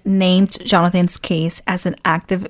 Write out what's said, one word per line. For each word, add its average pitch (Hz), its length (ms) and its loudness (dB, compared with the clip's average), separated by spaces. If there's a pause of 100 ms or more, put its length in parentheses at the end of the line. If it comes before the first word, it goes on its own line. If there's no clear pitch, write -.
named 190 600 2
Jonathan's 175 520 2
case 165 500 -4
as 180 200 -4
an 180 180 -4
active 185 460 -2